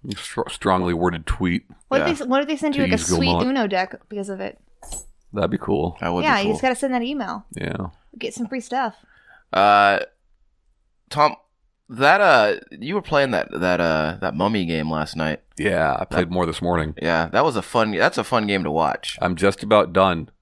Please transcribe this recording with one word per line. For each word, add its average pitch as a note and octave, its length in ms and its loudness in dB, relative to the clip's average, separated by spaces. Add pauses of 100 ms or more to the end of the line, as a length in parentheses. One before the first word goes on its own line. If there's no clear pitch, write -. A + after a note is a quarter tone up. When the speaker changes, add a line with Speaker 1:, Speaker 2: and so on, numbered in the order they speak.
(180)
Speaker 1:
Str-, - 320 -6
strongly F#2 460 0
worded E2+ 320 -2
tweet. - 380 0 (240)
Speaker 2:
What C4+ 120 2
Speaker 3:
Yeah. - 80 2
Speaker 2:
if D4+ 100 -2
they, C#4+ 60 -8
what C4 160 2
if C#4+ 60 -4
they D#4 80 -2
send D4 180 -2
Speaker 1:
To - 60 -2
Speaker 2:
you, - 60 2
like, - 80 0
a - 40 0
Speaker 1:
use - 80 -4
Speaker 2:
sweet E2+ 220 2
Speaker 1:
Gilmont. E2+ 180 2
Speaker 2:
Uno B3+ 220 0
deck F#3+ 260 -2 (160)
because G3+ 200 -8
of F#3+ 100 -8
it? - 200 -10 (720)
Speaker 1:
That'd F#2 200 -2
be - 80 -2
cool. E2+ 420 -2
Speaker 3:
That F2 100 -2
would F2 120 0
Speaker 2:
Yeah, C4+ 140 2
Speaker 3:
be G3 40 0
cool. G3+ 60 0
Speaker 2:
you G#3+ 60 0
just - 100 -4
gotta B3+ 120 2
send B3+ 200 -2
that A#3+ 80 -2
email. A#3+ 480 -6
Speaker 1:
Yeah. - 360 -6 (300)
Speaker 2:
Get A3 160 -8
some A#3 140 -6
free B3+ 140 -8
stuff. B3 340 -4 (560)
Speaker 3:
Uh, G2+ 480 6 (1080)
Tom, D3+ 260 2 (540)
that, D3 320 4
uh, A#2 340 6 (160)
you D3 240 -8
were G3+ 60 -2
playing C#3+ 300 0
that, F2+ 200 -2
that, F2+ 280 0
uh, D#2+ 420 0
that D2 140 -4
Mummy G2 300 0
game D#2+ 240 -2
last D#2 260 -4
night. D#2 260 -4 (160)
Speaker 1:
Yeah, D#2+ 420 0
I - 60 -4
played F2 220 -2
Speaker 3:
That E2+ 40 -8
Speaker 1:
more F2+ 140 0
this D#2+ 160 -6
morning. E2 400 -2
Speaker 3:
Yeah, E2 300 0
that B2 140 2
was C3+ 100 -2
a F#2+ 60 -2
fun, A2 300 0
that's G#2 260 0
a A2+ 60 -2
fun G#2+ 240 -2
game G2 160 0
to D#2 80 -4
watch. D#2 500 -2
Speaker 1:
I'm F2+ 140 0
just F#2+ 280 0
about G#2 300 4
done. F#2 360 2 (120)